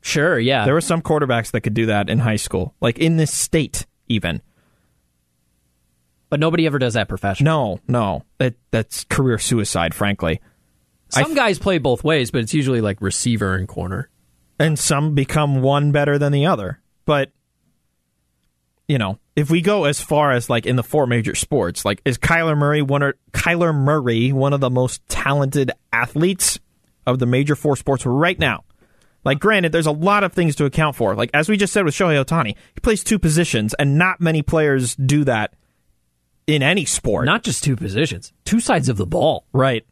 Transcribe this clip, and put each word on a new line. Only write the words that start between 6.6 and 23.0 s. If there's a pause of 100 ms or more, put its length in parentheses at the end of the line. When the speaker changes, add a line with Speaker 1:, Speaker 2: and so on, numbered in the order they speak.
Speaker 1:
ever
does
that
professionally.
Speaker 2:
No,
no. (160)
That, (160)
that's
career
suicide,
frankly. (760)
I
Speaker 1:
Some
Speaker 2:
th-
Speaker 1:
guys
play
both
ways,
but
it's
usually,
like,
receiver
and
corner. (480)
Speaker 2:
And
some
become
one
better
than
the
other. (240)
But, (1600)
you
know, (160)
if
we
go
as
far
as,
like,
in
the
four
major
sports,
like,
is
Kyler
Murray
one